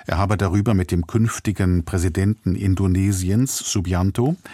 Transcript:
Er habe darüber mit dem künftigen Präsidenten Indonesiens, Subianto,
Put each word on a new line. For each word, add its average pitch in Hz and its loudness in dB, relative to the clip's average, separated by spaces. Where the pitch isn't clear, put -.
Er 82 0
habe 98 0
darüber 101 0
mit 92 0
dem 85 0
künftigen 101 0
Präsidenten 95 0
Indonesiens, 95 0
Subianto, 98 -2